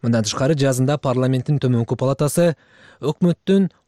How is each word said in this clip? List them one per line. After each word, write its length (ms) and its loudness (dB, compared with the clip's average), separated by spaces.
Мындан 220 0
тышкары, 260 -2
жазында 480 0
парламенттин 600 -2
төмөнкү 340 0
палатасы 600 0
өкмөттүн 720 0